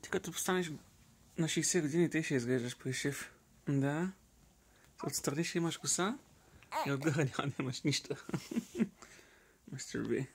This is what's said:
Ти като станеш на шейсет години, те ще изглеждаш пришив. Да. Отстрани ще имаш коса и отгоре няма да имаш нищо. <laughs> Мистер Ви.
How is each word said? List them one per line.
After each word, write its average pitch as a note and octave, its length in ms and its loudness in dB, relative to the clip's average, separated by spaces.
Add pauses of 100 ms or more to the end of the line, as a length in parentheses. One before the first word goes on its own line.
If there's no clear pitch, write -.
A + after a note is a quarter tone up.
Ти - 80 -16
като F3+ 240 -2
станеш F3+ 380 0 (640)
на D#3+ 100 2
шейсет D#3+ 360 2
години, D#3+ 260 4
те D#3+ 140 0
ще D3 120 0
изглеждаш B2 420 2
пришив. - 560 -4 (360)
Да. D3 420 2 (920)
Отстрани D3 400 0
ще - 140 -2
имаш E3+ 200 0
коса F#3+ 400 2 (680)
и C#3 60 0
отгоре C#3+ 340 2
няма C3 220 -2
да C3+ 120 -2
имаш B2+ 220 -2
нищо. - 340 0 (760)
<laughs> - 800 -20
Мистер - 280 -6
Ви. A#2 360 -2